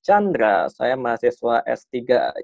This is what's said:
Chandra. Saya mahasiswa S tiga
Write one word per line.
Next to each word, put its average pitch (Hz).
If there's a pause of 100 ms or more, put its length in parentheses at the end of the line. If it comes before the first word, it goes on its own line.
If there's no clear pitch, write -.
Chandra. 131
Saya 123
mahasiswa 120
S -
tiga -